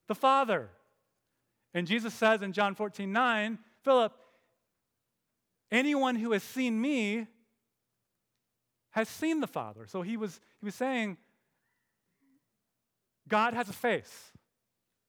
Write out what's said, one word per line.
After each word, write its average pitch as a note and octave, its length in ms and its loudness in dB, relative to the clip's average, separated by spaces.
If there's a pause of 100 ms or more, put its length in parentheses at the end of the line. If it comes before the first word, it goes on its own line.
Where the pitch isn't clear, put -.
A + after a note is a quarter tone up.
the G#3 80 -4
Father?" A3+ 540 4 (1040)
And F3 140 -2
Jesus A3 260 -2
says A3 280 4
in G3 120 -8
John G3 200 0
fourteen G3 380 -6
nine, A3+ 480 0 (240)
"Philip, B3 300 4 (1600)
anyone C4 440 2
who A#3 160 -2
has G3+ 120 0
seen B3 360 -2
me A3+ 480 -2 (1600)
has A3 180 -2
seen D#4+ 300 -2
the B3 80 -2
Father." A2 400 -8
So F#3 140 -6
he G3+ 140 -6
was, G#3+ 240 -8 (200)
he G#3 60 -14
was G3+ 100 -8
saying, A#3+ 420 -4 (2000)
"God A3 280 2
has A#3 120 -2
a G3+ 60 -12
face, - 580 -2 (760)